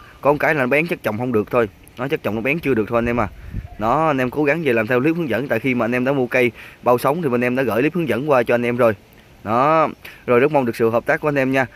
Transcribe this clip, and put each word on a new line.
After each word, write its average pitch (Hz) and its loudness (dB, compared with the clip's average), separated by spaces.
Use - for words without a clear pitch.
có 139 2
một 147 0
cái 151 2
là 147 0
nó 127 0
bén 147 0
chất 170 -6
trồng 107 -4
không 127 -4
được 107 0
thôi. 120 2
Nó 127 -6
chất 151 -4
trồng 104 -4
nó 113 -4
bén 139 -2
chưa 139 0
được 110 0
thôi 117 0
anh 117 0
em 120 0
à. 101 0
Đó, 131 0
anh 143 2
em 127 0
cố 147 -2
gắng 151 0
về 131 2
làm 113 2
theo 123 2
clip 165 0
hướng 170 -4
dẫn, 120 -2
tại 113 0
khi 131 -2
mà 120 0
anh 120 -2
em 123 0
đã 135 0
mua 131 0
cây 123 2
bao 123 4
sống 143 0
thì 147 0
bên 120 0
em 123 0
đã 135 0
gửi 110 0
clip 147 0
hướng 170 -2
dẫn 123 -2
qua 127 4
cho 120 0
anh 120 0
em 120 -2
rồi. 117 4
Đó, 143 2
rồi 123 4
rất 151 2
mong 139 2
được 117 -4
sự 113 2
hợp 117 0
tác 156 0
của 151 -2
anh 143 0
em 131 0
nha. 135 0